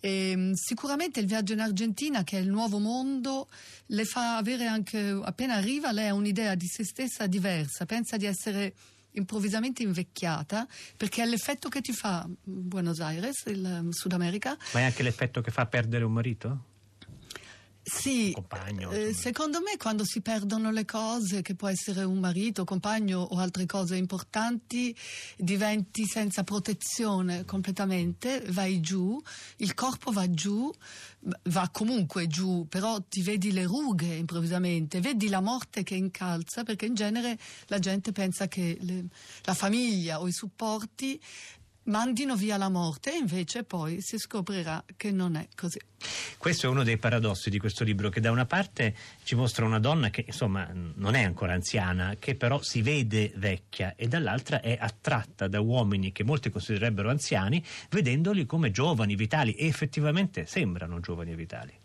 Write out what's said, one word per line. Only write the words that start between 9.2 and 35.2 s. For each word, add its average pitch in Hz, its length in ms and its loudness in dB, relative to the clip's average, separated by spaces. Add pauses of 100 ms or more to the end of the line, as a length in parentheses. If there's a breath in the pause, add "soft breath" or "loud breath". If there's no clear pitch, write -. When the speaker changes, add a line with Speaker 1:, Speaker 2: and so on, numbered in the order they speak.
Speaker 1:
invecchiata, 180 840 -2 (300 loud breath)
perché 214 240 -2
è 226 60 2
l'effetto 233 420 -2
che 269 120 -2
ti 247 120 -4
fa 185 340 -2 (140)
Buenos 180 580 -2
Aires, 170 460 -2
il, 196 180 -2
ehm, 170 280 -2
Sud 175 200 -2
America. 185 460 0 (160 loud breath)
Speaker 2:
Ma 120 60 4
è 123 60 6
anche 127 180 2
l'effetto 123 380 0
che 113 100 -4
fa 120 160 0
perdere 117 360 2
un 110 100 2
marito? 117 520 -2 (1200 loud breath)
Speaker 1:
Sì, 247 420 0
Speaker 2:
Un 98 200 -2
compagno, 95 440 -6
Speaker 1:
eh, 214 160 0
Speaker 2:
insomma. 202 140 -2
Speaker 1:
secondo 302 380 0
me 403 180 -2
quando 214 280 0
si 196 160 -2
perdono 220 500 0
le 220 140 0
cose, 220 560 0
che 196 120 -4
può 202 140 -4
essere 190 380 -2
un 190 120 2
marito, 190 460 0
compagno 196 560 0
o 180 200 -2
altre 185 260 0
cose 185 320 0
importanti, 226 1000 -2 (400 loud breath)
diventi 208 680 0
senza 202 400 0
protezione 190 1000 0
completamente, 190 1000 0 (100)
vai 185 280 2
giù, 185 420 0 (360 loud breath)
il 196 160 0
corpo 262 380 -2
va 190 180 4
giù, 202 420 2 (760 loud breath)
va 180 240 2
comunque 208 540 0
giù, 175 420 0
però 208 320 0
ti 190 200 -4
vedi 202 300 2
le 185 140 2
rughe 180 500 2
improvvisamente, 165 840 0
vedi 220 260 2